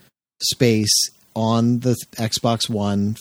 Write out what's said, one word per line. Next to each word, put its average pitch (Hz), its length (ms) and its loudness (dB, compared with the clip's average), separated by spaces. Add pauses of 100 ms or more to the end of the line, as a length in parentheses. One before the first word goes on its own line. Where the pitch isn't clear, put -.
(400)
space 110 680 0 (260)
on 117 460 2
the 123 160 0 (160)
Xbox 117 580 -2
One 101 500 0